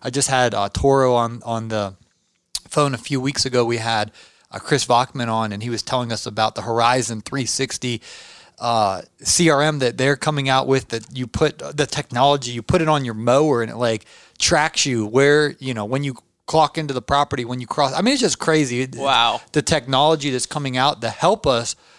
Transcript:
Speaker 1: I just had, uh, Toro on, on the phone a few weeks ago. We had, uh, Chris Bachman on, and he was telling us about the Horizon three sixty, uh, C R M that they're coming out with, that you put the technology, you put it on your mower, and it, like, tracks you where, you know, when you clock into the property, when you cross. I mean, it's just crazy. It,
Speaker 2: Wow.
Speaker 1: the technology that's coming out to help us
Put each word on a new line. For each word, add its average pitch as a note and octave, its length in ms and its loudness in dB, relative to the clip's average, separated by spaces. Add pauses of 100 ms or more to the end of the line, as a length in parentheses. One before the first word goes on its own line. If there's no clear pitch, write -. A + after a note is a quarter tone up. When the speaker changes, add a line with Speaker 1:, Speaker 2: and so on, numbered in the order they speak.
Speaker 1:
I B2+ 80 -6
just C3+ 180 -2
had, B2+ 260 2
uh, G2+ 200 -2
Toro C3+ 400 4
on, A#2 300 -2
on A2+ 240 -6
the G#2 260 -4 (760)
phone C#3+ 260 2
a A#2 40 -6
few C3+ 220 -4
weeks C3+ 260 -2
ago. B2 180 2
We A#2 120 -2
had, A2 340 -2 (400)
uh, - 80 -12
Chris - 260 0
Bachman B2 440 0
on, A2 240 -2
and G#2 100 -8
he A#2+ 80 -6
was A2+ 140 -4
telling B2 260 -2
us A2 160 -6
about A2 300 -2
the G#2+ 60 -6
Horizon A#2 580 0
three C3 260 -6
sixty, B2 560 -6 (560)
uh, A2 440 0 (200)
C E3 280 4
R C#3+ 120 4
M D3+ 180 0
that A#2+ 180 0
they're C3+ 180 2
coming C#3+ 320 -2
out C3 180 4
with, C3 220 0
that A2+ 160 -6 (120)
you B2+ 120 -6
put - 300 0 (180)
the C#3+ 100 0
technology, C3+ 680 0
you A#2+ 100 -6
put F3 200 0
it D#3 60 0
on D3 160 2
your A#2 100 -6
mower, A#2+ 480 2
and A2 80 -6
it, A2+ 60 -12
like, A2+ 280 0 (340)
tracks D#3 480 2
you A#2 200 0
where, C#3+ 540 4
you C3 140 -6
know, G#2+ 100 -4
when C3 180 -4
you C3+ 140 -6 (300)
clock D#3+ 300 2
into D3+ 160 -6
the B2+ 100 -4
property, C#3 420 0
when B2 160 -8
you A#2+ 60 -12
cross. C#3 280 0
I F3 80 -2
mean, A#3+ 100 2
it's C4+ 80 0
just G#3+ 180 0
crazy. C3+ 440 0
It, C3 140 -8
Speaker 2:
Wow. A#2 440 2 (120)
Speaker 1:
the D3 100 0
technology C#3+ 680 2
that's B2+ 140 -4
coming C3+ 320 -6
out C3+ 240 0
to A#2 80 -4
help F3 380 0
us A#2+ 280 0 (240)